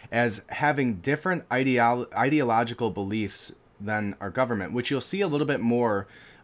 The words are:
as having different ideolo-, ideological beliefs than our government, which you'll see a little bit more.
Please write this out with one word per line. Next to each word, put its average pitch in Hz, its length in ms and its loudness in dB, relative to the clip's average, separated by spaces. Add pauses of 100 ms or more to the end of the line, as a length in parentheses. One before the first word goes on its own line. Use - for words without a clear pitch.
(120)
as 113 380 0
having 139 460 0
different 147 540 -2
ideolo-, 123 680 2
ideological 120 720 2
beliefs 101 640 -4 (260)
than 104 400 -2
our 98 120 -6
government, 117 420 -2
which 123 160 -2
you'll 139 100 0
see 190 220 -4
a 196 60 0
little 147 180 0
bit 135 140 0
more. 117 480 2 (360)